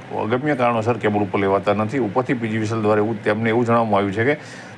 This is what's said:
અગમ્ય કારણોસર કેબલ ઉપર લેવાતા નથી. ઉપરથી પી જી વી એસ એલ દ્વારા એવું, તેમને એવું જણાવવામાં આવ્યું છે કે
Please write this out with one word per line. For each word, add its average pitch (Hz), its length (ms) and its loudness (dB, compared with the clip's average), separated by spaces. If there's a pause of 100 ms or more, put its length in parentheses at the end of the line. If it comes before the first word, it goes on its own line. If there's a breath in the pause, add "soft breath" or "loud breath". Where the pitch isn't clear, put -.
(200)
અગમ્ય 131 360 0
કારણોસર 120 420 0
કેબલ 107 220 0
ઉપર 104 200 0
લેવાતા 98 340 2
નથી. 107 260 0
ઉપરથી 117 340 0
પી 117 140 -4
જી 110 100 -2
વી 110 60 -2
એસ 107 80 -2
એલ 110 100 -2
દ્વારા 104 220 4
એવું, 110 200 -2
તેમને 110 260 0
એવું 117 160 2
જણાવવામાં 113 320 2
આવ્યું 101 160 0
છે 110 100 0
કે 135 140 2 (400 loud breath)